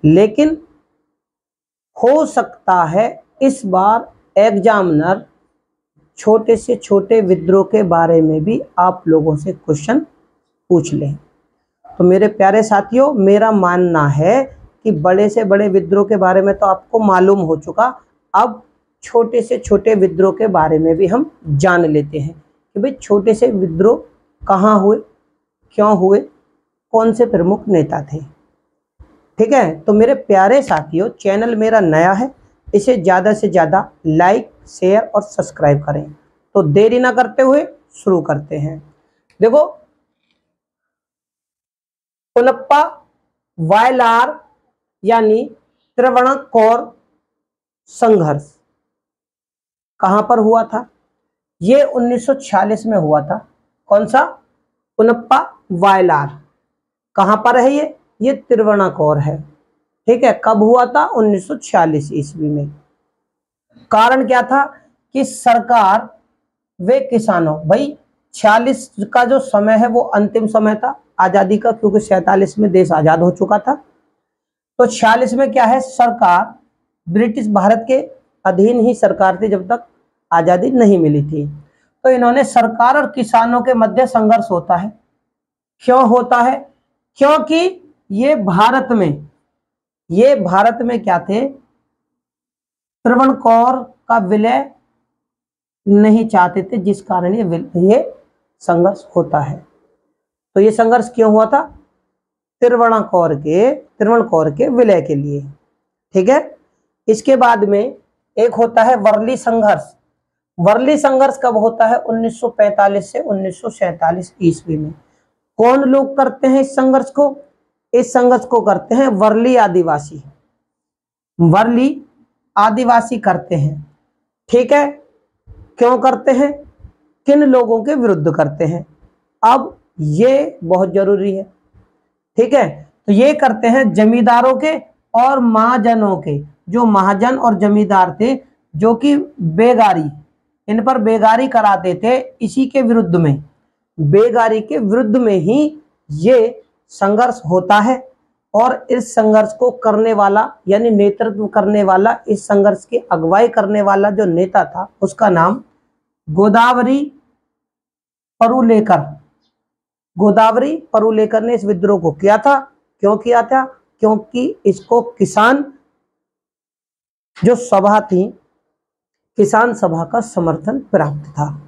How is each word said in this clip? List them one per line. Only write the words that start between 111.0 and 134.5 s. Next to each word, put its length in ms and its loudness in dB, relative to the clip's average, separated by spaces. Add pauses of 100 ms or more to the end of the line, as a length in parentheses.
कब 140 0
होता 300 0
है? 100 0
उन्नीस 440 -6
सौ 60 -4
पैंतालीस 640 0
से 80 -6
उन्नीस 420 -6
सौ 80 -10
सैंतालीस 720 -6
ईस्वी 360 -2
में। 140 -8 (680)
कौन 240 4
लोग 340 0
करते 300 -2
हैं 140 4
इस 140 -4
संघर्ष 360 0
को? 240 0 (580)
इस 200 0
संघर्ष 320 2
को 160 0
करते 340 -2
हैं 120 2
वर्ली 480 2
आदिवासी, 640 0 (1200)
वर्ली 640 2 (500)
आदिवासी 640 0
करते 380 -4
हैं। 400 -6 (540)
ठीक 220 2
है, 160 2 (600)
क्यों 500 -2
करते 320 0
हैं, 200 0 (760)
किन 160 4
लोगों 400 2
के 120 -4
विरुद्ध 400 -2
करते 300 -2
हैं, 200 -6 (580)
अब 340 0 (220)
ये 640 0
बहुत 300 -2
जरूरी 420 -2
है। 140 -12 (880)
ठीक 160 2
है, 360 -2 (180)
तो 60 0
ये 200 2
करते 340 -2
हैं 260 2
जमींदारों 640 2